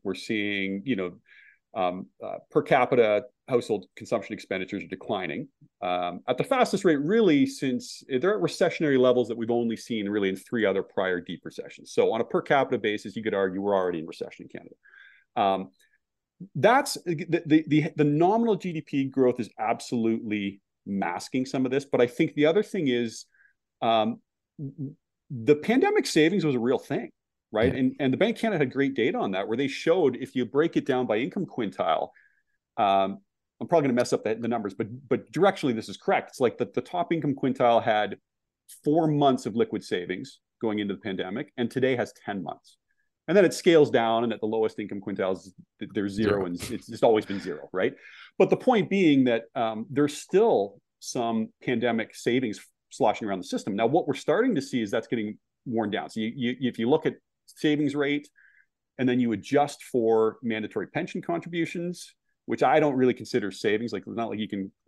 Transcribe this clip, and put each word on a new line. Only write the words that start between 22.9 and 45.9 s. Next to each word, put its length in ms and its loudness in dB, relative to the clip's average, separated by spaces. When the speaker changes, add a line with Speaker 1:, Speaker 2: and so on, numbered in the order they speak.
Speaker 1:
um, 380 2
the 260 2
pandemic 520 2
savings 360 2
was 120 2
a 40 0
real 200 0
thing, 320 -6
right? 220 2
Speaker 2:
Yeah. 60 -4
Speaker 1:
And, 200 0
and 140 2
the 40 0
Bank 200 2
of 40 -14
Canada 180 0
had 120 0
great 240 -2
data 220 2
on 140 -2
that, 160 -4
where 100 -2
they 100 0
showed 500 2
if 180 -10
you 100 -2
break 320 0
it 80 -2
down 220 0
by 100 2
income 280 -4
quintile, 640 -2
um, 420 2
I'm 60 -8
probably 220 4
gonna 60 2
mess 180 0
up 100 2
the, 120 0
the 120 -6
numbers, 260 -4
but, 140 -4
but 240 -2
directionally, 420 2
this 140 -6
is 80 -12
correct. 320 -2
It's 100 -10
like 180 2
the, 160 -4
the 80 -4
top 300 -4
income 240 -2
quintile 480 4
had 320 0
four 200 2
months 400 2
of 120 -4
liquid 260 0
savings 560 -6
going 180 0
into 140 -4
the 80 -12
pandemic, 560 -6
and 120 0
today 280 0
has 160 -4
ten 160 -6
months. 360 -14
And 100 4
then 80 8
it 80 2
scales 380 6
down, 320 2
and 100 0
at 60 -10
the 80 -4
lowest 320 0
income 220 -8
quintiles, 480 -4
th-, 160 -12